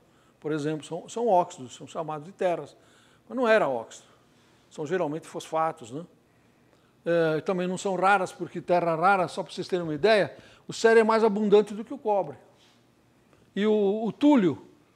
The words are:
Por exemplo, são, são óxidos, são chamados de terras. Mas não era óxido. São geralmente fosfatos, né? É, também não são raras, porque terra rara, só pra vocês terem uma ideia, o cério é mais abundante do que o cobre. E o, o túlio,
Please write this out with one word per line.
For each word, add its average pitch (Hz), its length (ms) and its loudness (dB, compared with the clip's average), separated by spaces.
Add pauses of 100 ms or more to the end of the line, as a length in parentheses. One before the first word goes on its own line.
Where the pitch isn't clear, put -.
(400)
Por 151 140 -6
exemplo, 156 320 -6
são, - 240 -14
são 233 180 -6
óxidos, 175 480 0
são 151 100 -20
chamados 156 400 -10
de 190 60 -20
terras. 170 440 -4 (520)
Mas 226 100 -10
não 254 80 -2
era 214 220 4
óxido. 120 400 -8 (640)
São 160 160 -10
geralmente 160 420 -6
fosfatos, 160 640 -6
né? 160 140 -14 (1000)
É, 160 360 0
também 180 260 -4
não 185 100 -6
são 190 180 -4
raras, 185 360 2
porque 175 300 -10
terra 170 340 0
rara, 180 320 2
só 190 160 -8
pra - 80 -16
vocês 180 160 -10
terem 180 160 -4
uma 160 100 -6
ideia, 180 420 2 (300)
o - 60 -12
cério 226 300 6
é - 20 6
mais 220 200 2
abundante 208 500 4
do 214 100 -10
que - 100 -14
o 269 40 -12
cobre. 185 400 -4 (1160)
E 196 120 -2
o, 214 400 0
o 202 60 -4
túlio, 233 540 2 (300)